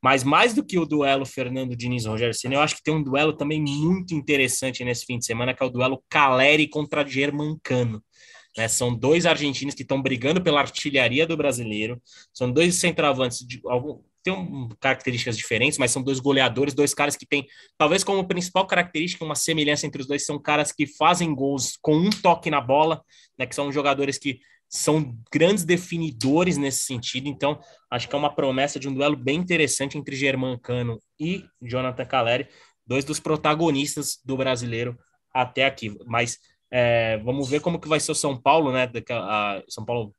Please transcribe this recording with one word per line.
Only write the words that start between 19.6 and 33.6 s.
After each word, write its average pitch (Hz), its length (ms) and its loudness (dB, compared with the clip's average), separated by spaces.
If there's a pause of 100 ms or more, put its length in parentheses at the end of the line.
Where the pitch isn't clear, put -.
entre 147 140 -8
os 131 80 -10
dois, 143 160 -2
são 147 140 -4
caras 151 340 0
que 147 140 -2
fazem 165 480 2
gols 135 480 -2
com 156 140 4
um 185 140 4
toque 170 400 2
na 147 100 2
bola, 151 420 2 (360)
né, 127 80 -2
que 123 80 -14
são 143 160 -2
jogadores 139 460 0
que 135 220 -6 (280)
são 151 480 0 (160)
grandes 175 340 4
definidores 160 920 0
nesse 139 240 -2
sentido. 127 480 -6
Então, 143 320 -2 (300)
acho 120 180 -4
que - 60 -6
é 143 40 0
uma 147 160 -2
promessa 139 460 0
de 135 80 -8
um 135 60 -4
duelo 143 200 2
bem 135 220 -2
interessante 156 600 0
entre 139 200 -8
Germán 131 420 0
Cano 120 400 -4 (220)
e 175 240 -4 (180)
Jonathan 127 420 -4
Calleri, 123 440 0 (360)
dois 135 200 -2
dos 151 160 -4
protagonistas 151 1040 0